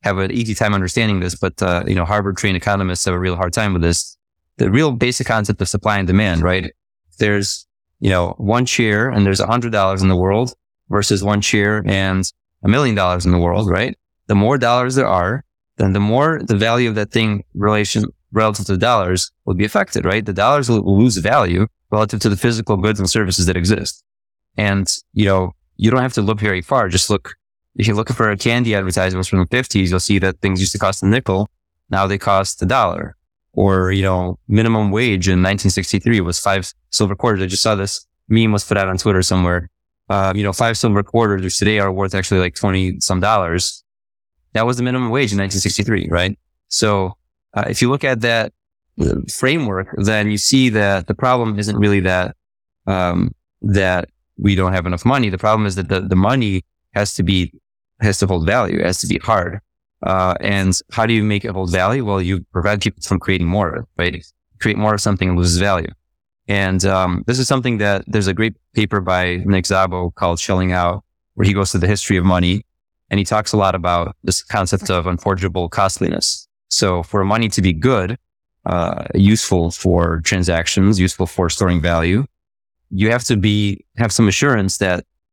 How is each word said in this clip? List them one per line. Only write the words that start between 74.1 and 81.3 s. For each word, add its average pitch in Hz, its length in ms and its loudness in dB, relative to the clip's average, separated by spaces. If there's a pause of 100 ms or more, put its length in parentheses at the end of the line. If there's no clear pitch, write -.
this - 180 -4
concept 98 480 -2
of 87 160 0
unforgeable 90 640 -2
costliness. - 800 -2 (200)
So 90 360 0
for 98 200 0
money 110 260 0
to - 120 -2
be 92 100 2
good, 104 460 0 (480)
uh, 87 380 -4 (100)
useful 98 560 2
for 85 520 0
transactions, 92 760 0
useful 92 280 0
for 87 220 -2